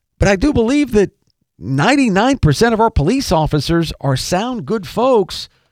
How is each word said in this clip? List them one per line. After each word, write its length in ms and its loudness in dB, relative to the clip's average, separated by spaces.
But 80 2
I 80 4
do 180 0
believe 380 0
that 220 2
Ninety-nine 720 2
percent 360 2
of 60 0
our 100 2
police 400 0
officers 720 0
are 160 -2
sound, 500 -4
good 180 -4
folks 640 -2